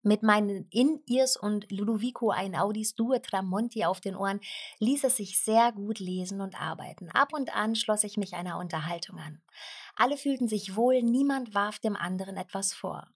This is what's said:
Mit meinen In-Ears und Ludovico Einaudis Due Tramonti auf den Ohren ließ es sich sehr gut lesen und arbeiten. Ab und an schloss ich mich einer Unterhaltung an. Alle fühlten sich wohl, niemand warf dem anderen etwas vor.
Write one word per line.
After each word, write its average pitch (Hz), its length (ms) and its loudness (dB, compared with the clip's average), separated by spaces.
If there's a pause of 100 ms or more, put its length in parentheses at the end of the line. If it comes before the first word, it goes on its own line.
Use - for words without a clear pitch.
Mit 208 160 4
meinen 208 480 2
In-Ears 262 680 2
und 208 340 -4
Ludovico 214 580 0
Einaudis 196 640 -2
Due 233 280 0
Tramonti 196 640 -2
auf 190 160 0
den 196 160 -6
Ohren 196 240 -2 (380)
ließ 269 260 2
es 247 100 4
sich 208 260 -2
sehr 226 300 4
gut 208 260 -6
lesen 185 440 -4
und 196 200 -8
arbeiten. 165 480 -8
Ab - 240 2
und 277 220 -4
an 220 180 0
schloss 214 300 2
ich 208 140 -2
mich 190 160 -4
einer 175 260 -6
Unterhaltung 170 580 -6
an. 151 240 -14 (540)
Alle 277 220 4
fühlten 247 320 0
sich 190 260 -2
wohl, 247 260 6
niemand 247 540 2
warf 208 240 0
dem 214 160 0
anderen 185 400 -4
etwas 190 380 -4
vor. 160 420 -8